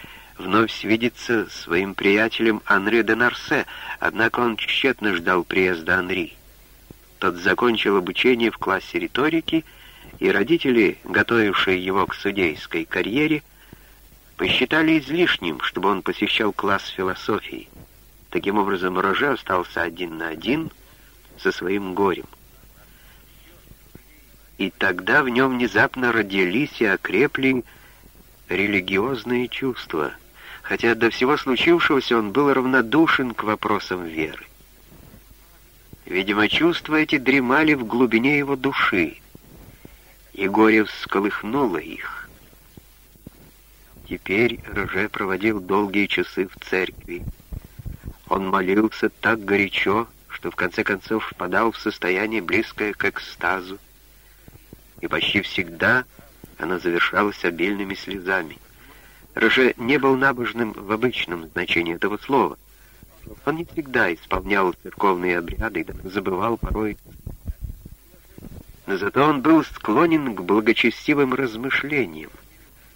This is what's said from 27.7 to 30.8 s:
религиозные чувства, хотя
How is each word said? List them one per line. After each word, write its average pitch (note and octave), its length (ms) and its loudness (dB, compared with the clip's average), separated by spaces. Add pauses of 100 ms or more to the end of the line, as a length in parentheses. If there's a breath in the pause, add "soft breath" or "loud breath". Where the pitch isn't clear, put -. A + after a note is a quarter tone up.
религиозные G#2 1000 0
чувства, E2+ 640 -4 (500 loud breath)
хотя A#2 320 2